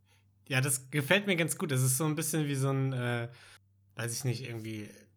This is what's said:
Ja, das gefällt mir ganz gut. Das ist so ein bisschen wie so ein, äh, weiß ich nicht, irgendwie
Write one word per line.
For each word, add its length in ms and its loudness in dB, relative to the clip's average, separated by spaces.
Ja, 140 2
das 300 -2
gefällt 360 2
mir 80 4
ganz 220 0
gut. 140 -4
Das 100 4
ist 160 4
so 80 0
ein 100 2
bisschen 320 0
wie 80 -2
so 140 0
ein, 240 2
äh, 340 -2
weiß 180 -4
ich 100 -4
nicht, 200 -2
irgendwie 460 -8